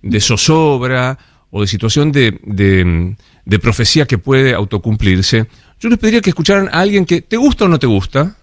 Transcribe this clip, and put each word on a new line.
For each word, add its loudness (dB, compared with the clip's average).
de -2
zozobra 0
o -6
de -2
situación 0
de, 0
de, 0
de 0
profecía 0
que -2
puede 2
autocumplirse, 0
yo -6
les 2
pediría 0
que 0
escucharan 0
a -2
alguien 2
que, 0
te -6
gusta 2
o 2
no 2
te -2
gusta -2